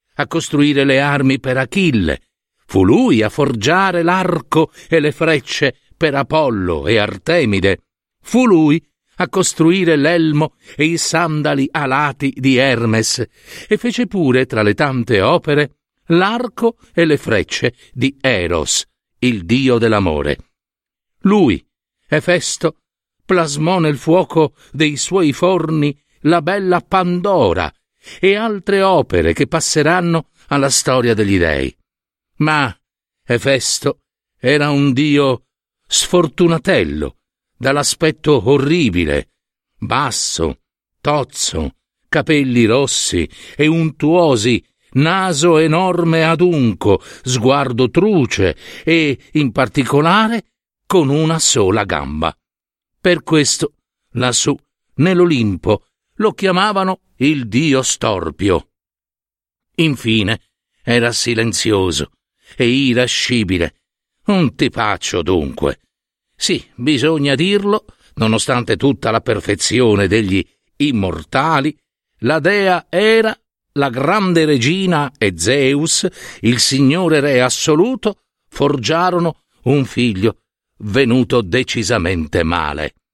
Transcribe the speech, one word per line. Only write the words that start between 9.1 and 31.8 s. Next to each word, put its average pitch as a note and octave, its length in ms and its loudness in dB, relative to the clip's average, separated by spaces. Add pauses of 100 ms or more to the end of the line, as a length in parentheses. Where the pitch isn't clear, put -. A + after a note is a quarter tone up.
a F3+ 140 -4
costruire E3+ 640 2
l'elmo D#3 580 0 (220)
e D3+ 80 0
i E3 140 0
sandali D3+ 720 -2
alati C#3 680 -2
di C3 200 2
Hermes, A#2 720 0 (400)
e G#3+ 120 0
fece A#3+ 280 -2
pure, C3 380 2
tra A#2 160 -4
le G#2+ 140 2
tante B2+ 480 0
opere, D3 540 0 (340)
l'arco A3+ 680 0 (160)
e E3+ 120 0
le D3+ 120 2
frecce - 560 -2 (200)
di C3 280 -2
Eros, F2 640 -2 (360)
il A2+ 240 -2
dio B2 340 2
dell'amore. F2+ 600 0 (840)
Lui, F3+ 440 2 (440)
Efesto, D#3+ 720 -2 (460)
plasmò E3 540 0
nel D3+ 180 0
fuoco D#3+ 600 0 (160)
dei D3+ 240 -2
suoi F3 360 0
forni D#3 640 0 (260)
la E3 200 2
bella F3+ 380 0
Pandora F3 920 0 (460)
e G3 160 2
altre G3+ 480 -2
opere B2 500 2
che - 140 -2
passeranno E3 840 -2 (180)
alla C#3 200 0
storia B2 460 0
degli G2 240 2
dei. C#2+ 340 0 (640)